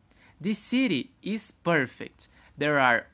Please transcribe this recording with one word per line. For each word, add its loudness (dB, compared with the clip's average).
The -2
city -2
is -8
perfect. -4
There 2
are 4